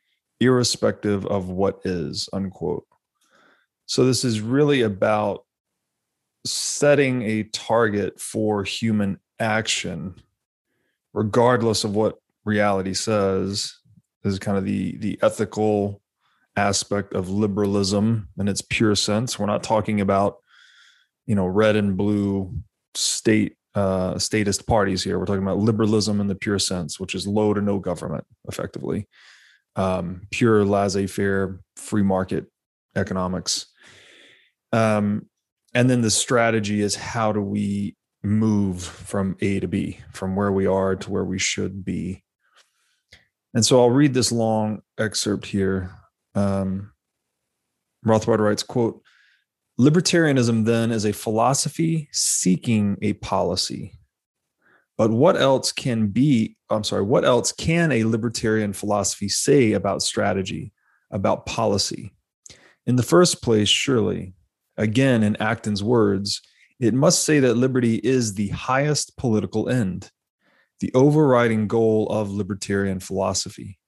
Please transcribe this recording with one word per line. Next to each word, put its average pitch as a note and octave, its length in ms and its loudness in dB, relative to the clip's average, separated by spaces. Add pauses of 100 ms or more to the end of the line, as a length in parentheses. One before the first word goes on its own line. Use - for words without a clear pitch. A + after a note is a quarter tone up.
(400)
irrespective A2 880 2
of F#2+ 200 -2
what F#2+ 380 -2
is,' E2+ 480 -4
unquote." F2+ 520 -6 (1000)
So C3 200 2
this B2+ 200 0
is A2 160 0
really C#3 400 2
about G#2+ 640 0 (1000)
setting C#3+ 760 0
a G#2+ 220 -2
target G#2 760 0
for G#2+ 440 -2
human G#2 560 -2 (200)
action, F#2+ 760 -4 (1000)
regardless A2+ 680 2
of G#2 120 -4
what G#2+ 240 0 (260)
reality G2+ 480 0
says, G2 840 -2 (460)
is F#2+ 160 -2
kind G2 180 -2
of F#2+ 80 -2
the, G2 320 -4
the G2+ 240 -6
ethical G#2 800 0 (540)
aspect G2+ 580 -2
of F#2 160 -4
liberalism G2+ 1000 0 (100)
in G2 80 0
its G2 140 -2
pure G#2+ 340 2
sense. A2 420 -2
We're G2+ 80 -4
not G2+ 180 -2
talking G#2+ 380 0
about, G2 360 2 (920)
you A2 80 0
know, G2 100 2
red G#2+ 300 4
and G2+ 200 0
blue G2+ 600 -2 (400)
state, - 600 0 (200)
uh, F#2+ 420 0
statist G#2 500 -2
parties G2 360 0
here. F#2 160 -2
We're F#2 60 -4
talking F#2+ 180 -2
about F#2+ 160 -2
liberalism G#2+ 600 2
in G2+ 80 -2
the G2 80 -4
pure G2+ 240 -2
sense, F2+ 400 -6
which F#2 160 -8
is F#2 120 -6
low G#2 260 2
to G2+ 80 0
no G2+ 180 -2
government, F2 460 -6 (220)
effectively. - 600 -6 (680)
Um, F#2 560 -4
pure G#2+ 340 4
laissez-faire, G2 920 -2 (160)
free - 280 -2
market F#2+ 440 0 (480)
economics. F#2 720 -4 (1040)
Um, G#2+ 560 0 (460)
and B2 160 4
then B2 120 2
the A2 100 2
strategy A2+ 720 0
is G2+ 140 0
how A2 360 -2
do G#2 100 -2
we G2+ 540 -4 (280)
move G2+ 600 0
from F#2+ 560 -6
A G2 220 0
to - 60 -4
B, F2+ 320 -4 (120)
from F#2+ 240 -6
where G2+ 160 0
we F#2+ 160 0
are F#2+ 300 0
to - 120 -12
where F#2+ 140 -2
we F#2 160 -4
should F#2+ 460 -4
be. F2+ 380 -6 (1300)
And A2+ 120 2
so B2+ 160 6
I'll B2 80 6
read C#3 240 4
this B2 180 0
long A2 500 -2 (160)
excerpt G#2 480 -4
here. F#2+ 460 -2 (440)
Um, G2 560 -2 (1120)
Rothbard A2 340 2
writes, G#2 240 0
quote, - 380 -4 (800)
"Libertarianism C3+ 840 4
then A#2 260 2
is A2 140 -2
a G#2 80 0
philosophy C#3+ 1000 0
seeking A2 920 0
a G#2+ 120 -2
policy. - 840 -4 (1000)
But A2 140 4
what D3 240 4
else C3 360 2
can A2+ 360 -2
be, A#2 480 2 (140)
I'm A2 140 0
sorry, G2 200 -2
what A#2 220 2
else B2 260 2
can E3 400 0
a A2+ 120 2
libertarian A2 720 0
philosophy G2+ 540 -2
say B2 460 4
about G2 280 -2
strategy, G2 680 -4 (400)
about G2 340 -2
policy? - 680 -4 (720)
In B2 100 0
the B2 80 2
first F3 380 4
place, G#2+ 260 2
surely, F#2+ 640 0 (440)
again, A2+ 460 2
in G#2 180 2
Acton's G#2+ 420 -2
words, G2+ 580 2 (380)
it A2+ 140 2
must D3 320 2
say D3+ 160 4
that B2 140 4
liberty B2 420 2
is B2 380 0
the G2+ 140 -2
highest C#3+ 680 -2
political G#2+ 500 0
end, F#2+ 420 -2 (720)
the - 140 -4
overriding B2+ 720 4
goal A2 420 2
of G#2 220 -2
libertarian G2 680 -4
philosophy. F#2+ 800 -6 (100)